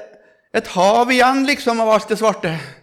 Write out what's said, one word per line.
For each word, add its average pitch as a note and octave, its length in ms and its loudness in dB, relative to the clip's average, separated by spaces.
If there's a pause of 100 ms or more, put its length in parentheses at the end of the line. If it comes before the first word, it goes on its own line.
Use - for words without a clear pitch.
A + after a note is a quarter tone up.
(600)
et - 140 -14
hav A3 380 2
igjen, B3+ 360 2
liksom, A#3 340 -2
av A3 120 0
alt G#3 180 -2
det G3+ 80 -4
svarte. G3+ 320 -2 (300)